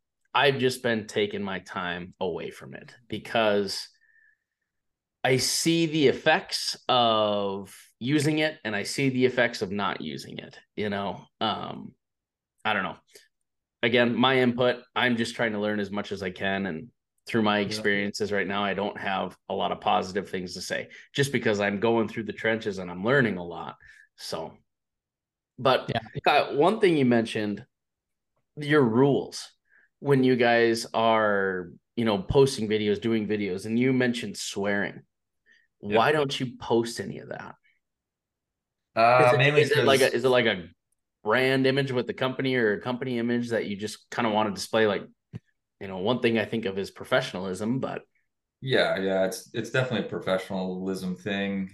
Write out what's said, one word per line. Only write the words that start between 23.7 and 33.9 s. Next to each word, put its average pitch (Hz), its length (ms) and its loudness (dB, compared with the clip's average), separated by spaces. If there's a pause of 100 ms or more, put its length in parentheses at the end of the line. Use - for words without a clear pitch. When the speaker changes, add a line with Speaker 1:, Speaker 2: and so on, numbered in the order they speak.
Speaker 1:
So, 80 360 -10 (1080)
but 127 300 2
Speaker 3:
Yeah. 120 120 -2 (240)
Speaker 1:
Kyle, 131 320 2
one 190 240 4
thing 175 160 4
you 139 80 4
mentioned, 113 600 0 (920)
your 147 260 4
rules 123 680 2 (500)
when 139 240 2
you 127 120 4
guys 117 580 4
are, 104 760 2 (260)
you 120 80 0
know, 104 140 2
posting 135 500 2
videos, 104 320 0
doing 113 280 0
videos, 101 380 -4
and 113 120 0
you 131 140 4